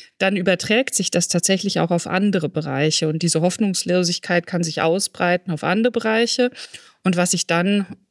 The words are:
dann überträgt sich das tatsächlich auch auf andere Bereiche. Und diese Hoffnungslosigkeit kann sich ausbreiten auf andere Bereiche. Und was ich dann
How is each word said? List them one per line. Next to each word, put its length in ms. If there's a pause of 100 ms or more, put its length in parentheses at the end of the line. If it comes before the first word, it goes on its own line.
(180)
dann 200
überträgt 580
sich 160
das 160
tatsächlich 520
auch 120
auf 160
andere 420
Bereiche. 580
Und 140
diese 200
Hoffnungslosigkeit 1080
kann 160
sich 180
ausbreiten 720
auf 120
andere 280
Bereiche. 580 (540)
Und 140
was 160
ich 120
dann 400 (260)